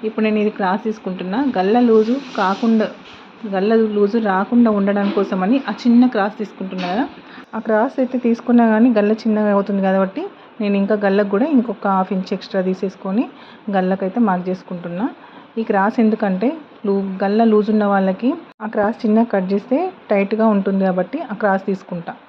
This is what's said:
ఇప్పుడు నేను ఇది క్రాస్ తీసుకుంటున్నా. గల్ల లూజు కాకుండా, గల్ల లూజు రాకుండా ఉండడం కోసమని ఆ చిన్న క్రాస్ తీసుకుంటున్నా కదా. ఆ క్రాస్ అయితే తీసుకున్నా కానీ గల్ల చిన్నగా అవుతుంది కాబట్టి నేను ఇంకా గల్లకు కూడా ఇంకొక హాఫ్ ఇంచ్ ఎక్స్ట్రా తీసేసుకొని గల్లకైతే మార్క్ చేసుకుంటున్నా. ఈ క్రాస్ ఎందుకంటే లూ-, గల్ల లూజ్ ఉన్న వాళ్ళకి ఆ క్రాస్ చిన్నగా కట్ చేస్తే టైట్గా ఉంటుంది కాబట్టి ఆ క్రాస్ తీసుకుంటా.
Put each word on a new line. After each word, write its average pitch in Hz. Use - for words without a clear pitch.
ఇప్పుడు 220
నేను 214
ఇది 214
క్రాస్ 196
తీసుకుంటున్నా. 185
గల్ల 190
లూజు 220
కాకుండా, 214
గల్ల 202
లూజు 208
రాకుండా 220
ఉండడం 202
కోసమని 190
ఆ -
చిన్న 240
క్రాస్ 208
తీసుకుంటున్నా 190
కదా. 240
ఆ -
క్రాస్ 226
అయితే 254
తీసుకున్నా 233
కానీ 220
గల్ల 208
చిన్నగా 214
అవుతుంది 202
కాబట్టి 190
నేను 202
ఇంకా 202
గల్లకు 196
కూడా 220
ఇంకొక 220
హాఫ్ 190
ఇంచ్ 185
ఎక్స్ట్రా 190
తీసేసుకొని 190
గల్లకైతే 190
మార్క్ 180
చేసుకుంటున్నా. 180
ఈ -
క్రాస్ 202
ఎందుకంటే 214
లూ-, 196
గల్ల 208
లూజ్ 214
ఉన్న 214
వాళ్ళకి 190
ఆ 214
క్రాస్ 220
చిన్నగా 226
కట్ 190
చేస్తే 208
టైట్గా 214
ఉంటుంది 196
కాబట్టి 185
ఆ 196
క్రాస్ 190
తీసుకుంటా. 175